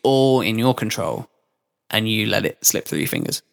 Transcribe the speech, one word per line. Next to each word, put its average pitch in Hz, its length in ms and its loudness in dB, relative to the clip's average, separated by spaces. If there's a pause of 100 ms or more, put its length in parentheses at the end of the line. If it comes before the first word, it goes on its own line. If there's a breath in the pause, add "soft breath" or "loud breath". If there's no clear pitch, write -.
all 135 400 4
in 110 160 0
your 123 160 2
control 87 520 -4 (640)
and 110 180 0
you 107 180 0
let 101 180 0
it - 200 -4
slip - 220 0
through 76 120 -4
your - 100 -2
fingers. - 320 -4 (120)